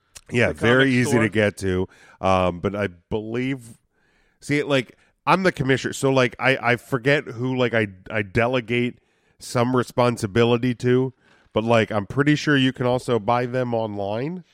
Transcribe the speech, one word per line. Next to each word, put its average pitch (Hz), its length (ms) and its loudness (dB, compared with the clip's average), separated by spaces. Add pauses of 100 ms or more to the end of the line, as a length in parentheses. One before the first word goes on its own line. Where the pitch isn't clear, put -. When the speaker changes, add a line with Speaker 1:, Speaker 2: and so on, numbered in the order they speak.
(320)
Speaker 1:
Yeah, 117 180 2
Speaker 2:
The - 40 -2
Speaker 1:
very 117 320 2
Speaker 2:
comic 135 80 2
Speaker 1:
easy 123 160 2
Speaker 2:
store. 117 140 2
Speaker 1:
to 110 60 2
get 104 280 0
to. 92 320 -2 (320)
Um, 92 400 2
but 98 120 -2
I 101 140 -2
believe, 113 920 -8 (640)
see, 147 240 -2
like, 135 320 -2 (320)
I'm 175 160 4
the 180 80 4
commissioner, 131 400 0
so, - 180 -2
like, 131 300 0
I, 131 220 0
I 120 160 0
forget 139 480 -2
who, 127 320 -6
like, 123 160 0
I, 110 140 2 (220)
I 110 120 -2
delegate 120 800 -2 (380)
some 123 380 0
responsibility 120 1000 0
to, 127 400 0 (380)
but, 110 120 -2
like, 113 280 2
I'm 104 140 -2
pretty 143 300 2
sure 147 200 0
you 131 160 2
can 123 140 -4
also 123 340 0
buy 120 260 0
them 123 280 -4
online. 113 680 -6 (100)